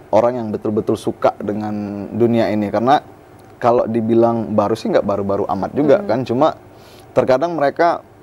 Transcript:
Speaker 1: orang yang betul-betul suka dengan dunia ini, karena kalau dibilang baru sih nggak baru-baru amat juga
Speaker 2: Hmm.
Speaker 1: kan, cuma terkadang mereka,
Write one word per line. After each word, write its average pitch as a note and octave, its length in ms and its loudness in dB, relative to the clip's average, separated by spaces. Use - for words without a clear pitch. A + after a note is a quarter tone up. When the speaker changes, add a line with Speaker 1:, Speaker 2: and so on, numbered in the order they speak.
Speaker 1:
orang A#2+ 240 2
yang A2+ 80 -6
betul-betul G#2+ 480 -2
suka - 480 -2
dengan G#2 720 -6
dunia A#2 320 2
ini, G#2 240 -2
karena A2+ 320 2
kalau A#2+ 240 2
dibilang A2+ 720 0
baru G#2 240 0
sih - 80 -8
nggak F3 160 2
baru-baru G2 400 -2
amat F#2+ 160 -6
juga C3+ 240 4
Speaker 2:
Hmm. G#2 80 -10
Speaker 1:
kan, A2 160 0
cuma B2+ 240 0
terkadang C3 400 2
mereka, D#3 480 0